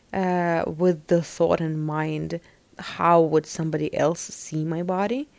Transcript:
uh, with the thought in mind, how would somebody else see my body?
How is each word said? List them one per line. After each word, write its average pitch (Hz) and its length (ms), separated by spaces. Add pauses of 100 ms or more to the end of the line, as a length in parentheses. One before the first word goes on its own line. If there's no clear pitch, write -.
(120)
uh, 175 540
with 165 400
the 170 160
thought - 380
in 156 200
mind, 156 600 (380)
how 170 420
would 156 260
somebody 151 500
else 160 240
see - 440
my 165 180
body? 202 460 (100)